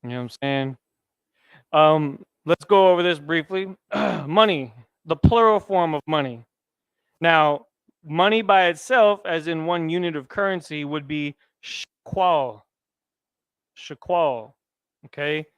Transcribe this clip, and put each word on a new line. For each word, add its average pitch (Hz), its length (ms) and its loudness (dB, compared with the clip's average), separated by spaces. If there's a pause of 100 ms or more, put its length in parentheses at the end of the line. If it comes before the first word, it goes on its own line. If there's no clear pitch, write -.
You 123 80 -14
know 120 60 -8
what 123 60 -8
I'm 123 60 -10 (140)
saying? 135 340 -4 (960)
Um, 151 520 4 (200)
let's 160 200 0
go 196 240 6
over 175 140 4
this 175 160 0
briefly. 165 640 -6
<clears throat> - 120 -14 (320)
Money, 160 460 0 (320)
the 160 120 -4
plural 220 440 4
form 180 340 -2
of 147 120 -4
money. 135 380 -4 (760)
Now, 156 460 2 (380)
money 180 380 0
by 190 240 2
itself, 208 580 2
as 165 240 -6
in 160 180 -4
one 170 220 -4
unit 170 280 -4
of 139 120 -10
currency, 185 560 -6
would 147 240 -8
be 147 260 -6 (260)
shekel. 147 1040 -4 (1080)
Shekel, 143 840 -4 (500)
okay? 151 400 -6 (120)